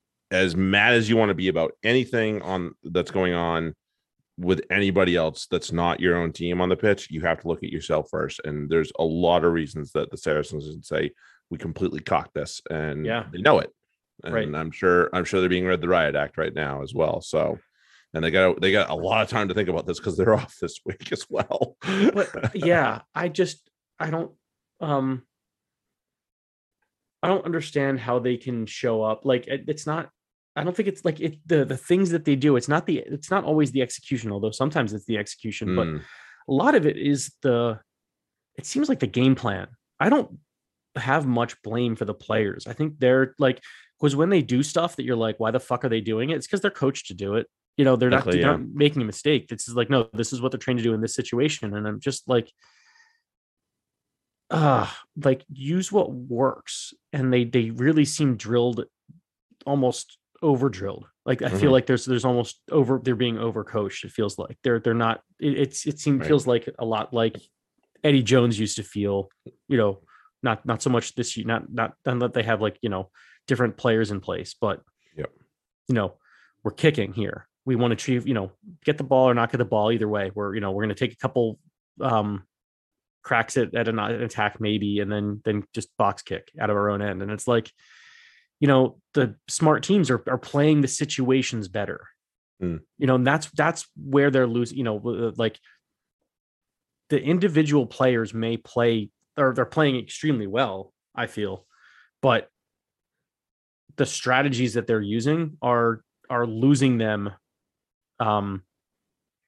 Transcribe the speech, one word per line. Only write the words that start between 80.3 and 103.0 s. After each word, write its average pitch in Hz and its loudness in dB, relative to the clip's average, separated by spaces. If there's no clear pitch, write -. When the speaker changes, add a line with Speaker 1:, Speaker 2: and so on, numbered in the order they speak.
Speaker 2:
We're, 101 -6
you 110 -4
know, 98 -4
we're 101 -4
gonna 104 -4
take 120 -2
a - -20
couple, 117 -2
um, 104 -2
cracks - -2
at, 117 2
at 117 0
an, 113 -2
an 110 -4
attack 107 -2
maybe, 104 0
and 101 -2
then, 104 -4
then 104 -2
just - -10
box 101 0
kick - -10
out 107 -2
of 104 0
our 101 2
own 101 -2
end. 98 -4
And 101 -8
it's 107 -8
like, 123 0
you 147 2
know, 131 4
the 123 0
smart 156 2
teams 185 2
are, 120 0
are 131 -2
playing 147 2
the 131 2
situations 127 -2
better. 98 -6
Speaker 1:
Mm. 87 -4
Speaker 2:
You 143 0
know, 131 4
and 123 2
that's, 151 0
that's 160 -2
where 139 2
they're 131 4
losing, 117 -2
you 135 -4
know, 107 -2
w-, 113 -4
like, 113 -2
the 147 2
individual 156 2
players 117 0
may 113 -2
play, 117 0
or 135 2
they're 123 0
playing 147 0
extremely 120 -4
well, 98 -2
I 120 -4
feel, 98 -8
but 120 2